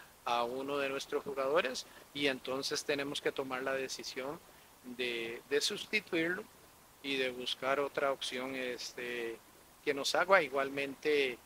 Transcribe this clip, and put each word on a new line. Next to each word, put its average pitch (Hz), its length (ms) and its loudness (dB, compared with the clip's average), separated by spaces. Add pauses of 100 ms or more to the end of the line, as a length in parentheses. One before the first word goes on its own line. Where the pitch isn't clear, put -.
(240)
a 120 180 4
uno 135 360 -2
de 139 100 0
nuestros 139 340 -2
jugadores, 143 640 2 (260)
y 143 140 2
entonces 135 580 0
tenemos 143 360 -2
que 151 100 0
tomar 131 320 -4
la 135 100 0
decisión 135 680 -6 (420)
de, 120 640 -4
de 143 120 4
sustituirlo 185 840 0 (640)
y 139 120 0
de 131 140 2
buscar 127 480 -2
otra 139 320 0
opción, 131 460 -4
este, 120 840 -6 (460)
que 143 100 2
nos 139 220 0
haga 180 260 8
igualmente, 139 1040 0